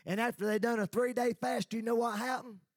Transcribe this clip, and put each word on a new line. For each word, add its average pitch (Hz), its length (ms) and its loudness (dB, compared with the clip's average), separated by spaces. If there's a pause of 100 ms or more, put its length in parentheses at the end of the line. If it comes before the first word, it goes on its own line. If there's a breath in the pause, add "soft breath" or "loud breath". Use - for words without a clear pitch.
And 196 160 -2
after 233 260 0
they 214 120 2
done 226 220 2
a 202 60 2
three-day 240 480 2
fast, 247 380 -2
you 220 100 -2
know 233 120 0
what 233 240 2
happened? 247 400 -4 (180)